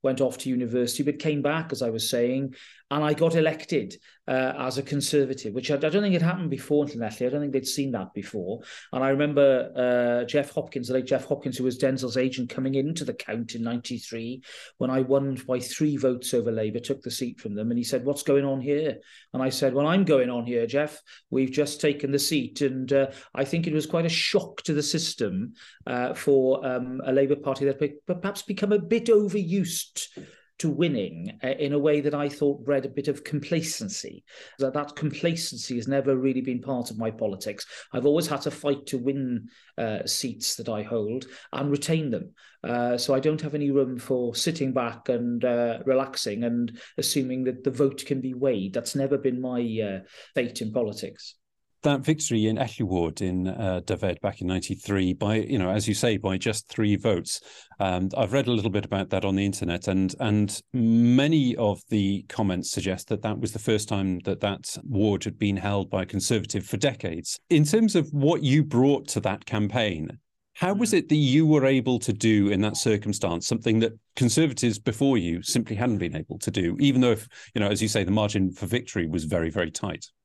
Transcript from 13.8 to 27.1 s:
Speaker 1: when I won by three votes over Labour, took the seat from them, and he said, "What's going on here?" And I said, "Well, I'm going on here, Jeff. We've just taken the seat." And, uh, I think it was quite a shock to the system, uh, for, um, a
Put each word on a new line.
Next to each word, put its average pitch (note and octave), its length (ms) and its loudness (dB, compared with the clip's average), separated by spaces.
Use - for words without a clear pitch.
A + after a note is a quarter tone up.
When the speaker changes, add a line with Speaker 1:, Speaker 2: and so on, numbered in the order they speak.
Speaker 1:
when B2+ 120 0
I C3 120 2
won C3+ 340 2
by B2+ 120 0
three D3 380 -2
votes B2+ 360 0
over A#2 180 2
Labour, A2 280 -2
took - 220 -4
the A#2+ 100 -8
seat - 280 -6
from G#2 140 -8
them, A2 160 -2
and A#2+ 80 0
he A#2+ 60 0
said, B2 220 -2
"What's C#3 180 -2
going C#3 220 4
on C3+ 160 -2
here?" C#3+ 380 -2
And B2+ 100 -2
I C3 60 2
said, C3 240 0
"Well, C#3+ 140 2
I'm F#3 180 4
going C3 240 4
on A#2+ 160 -4
here, A#2+ 200 0
Jeff. C#3+ 340 -2
We've C3 220 0
just C#3+ 300 -2
taken C#3+ 300 0
the C#3 80 2
seat." C3+ 420 -2
And, C3 320 -2
uh, C3+ 140 4
I C#3 80 0
think E3+ 240 0
it D3+ 60 -2
was D#3 120 0
quite E3+ 200 0
a E3 40 0
shock - 540 -2
to D#3+ 100 -2
the C#3+ 100 0
system, A#2 680 -2
uh, B2 280 -2
for, C3+ 520 2
um, B2+ 400 -4
a C3+ 60 0